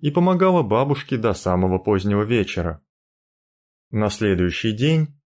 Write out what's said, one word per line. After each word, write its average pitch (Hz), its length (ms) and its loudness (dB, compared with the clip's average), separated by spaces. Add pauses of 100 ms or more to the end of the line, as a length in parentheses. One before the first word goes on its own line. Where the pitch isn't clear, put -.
и 143 100 -2
помогала 180 540 2
бабушке 131 520 -2
до 110 160 0
самого 92 460 0
позднего 101 460 0
вечера. 95 580 -2 (1080)
На 107 180 0
следующий 95 640 0
день 151 440 0 (100)